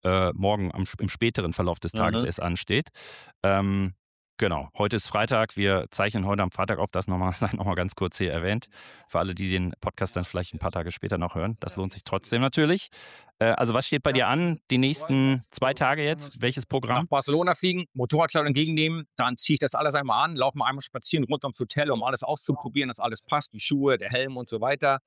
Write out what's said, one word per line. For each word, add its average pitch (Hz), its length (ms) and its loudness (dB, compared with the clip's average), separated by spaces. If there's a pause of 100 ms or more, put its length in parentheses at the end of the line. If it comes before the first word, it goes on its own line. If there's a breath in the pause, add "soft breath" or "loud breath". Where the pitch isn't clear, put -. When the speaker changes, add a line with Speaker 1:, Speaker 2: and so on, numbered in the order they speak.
Speaker 1:
äh, 92 300 4
morgen 98 400 0
am, 95 120 -2 (140)
im 101 100 -2
späteren 104 440 0
Verlauf 87 260 0
des - 120 -6
Tages 110 300 2
Speaker 2:
Mhm. 123 60 0
Speaker 1:
erst - 140 -4
ansteht. 90 480 -2 (540 loud breath)
Ähm, 98 500 2 (440)
genau, 78 400 0
heute 104 180 0
ist 101 120 -2
Freitag, 110 500 2
wir 98 340 2
zeichnen 104 340 0
heute 101 180 2
am 90 80 0
Freitag 95 280 -2
auf, 101 120 0
das 95 180 -2
nochmal, 92 240 0
<laughs> - 0 -
sei 104 200 -2
nochmal 98 220 -2
ganz 90 200 -2
kurz - 220 -2
hier 87 140 -2
erwähnt, 92 360 -2 (420 loud breath)
für 82 100 0
alle, 90 160 -2
die 95 140 -4
den 90 320 0
Podcast - 340 -4
dann 90 80 -2
vielleicht - 300 -6
ein - 60 -12
paar 87 120 -2
Tage 87 200 -6
später - 260 -4
noch 87 180 -4
hören. 98 240 -2
Das - 160 -10
lohnt 95 160 -4
sich - 140 -16
trotzdem 107 360 -2
natürlich. 151 460 2 (520 loud breath)
Äh, 113 80 4
also 117 260 2
was 127 140 2
steht 143 160 0
bei 139 100 2
dir 127 160 4
an, 160 320 2 (100)
die 127 60 4
nächsten 135 720 4
zwei 131 220 0
Tage 147 320 2
jetzt? 147 360 -4
Welches 127 240 -2
Programm? 123 380 0
Speaker 2:
Nach 170 60 -6
Barcelona 151 460 2
fliegen, 180 380 0
Motorradkleidung 151 540 2
entgegennehmen, 156 600 2 (100)
dann 123 180 2
zieh - 200 0
ich - 40 -2
das 143 160 0
alles 151 180 0
einmal 135 300 2
an, 160 140 -4
lauf 131 180 2
mal 120 120 0
einmal 135 160 -4
spazieren 135 420 -2
rund 139 180 -2
ums 135 160 -8
Hotel, 147 320 -2
um 117 100 0
alles 127 220 -2
auszuprobieren, 139 640 -2
dass 120 140 -8
alles 113 200 -4
passt, - 320 -4
die 107 60 -14
Schuhe, 139 380 2
der 98 120 -8
Helm 131 280 -2
und 123 100 -10
so 107 140 -6
weiter. 135 460 0